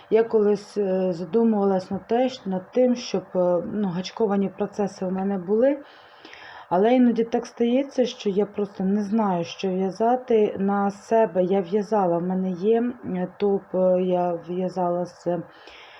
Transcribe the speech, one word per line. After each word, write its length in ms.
Я 140
колись, 520
е, 360
задумувалась 800
над 160
те, 220
над 260
тим, 220
щоб, 300
е, 280
ну, 160
гачковані 600
процеси 580
у 40
мене 280
були. 400
Але 260
іноді 300
так 220
стається, 580
що 260
я 160
просто 380
не 180
знаю, 420
що 240
в'язати 880
на 320
себе. 540
Я 160
в'язала, 580
в 40
мене 280
є, 320
е, 320
топ, 260
е, 280
я 300
в'язала 720
з 320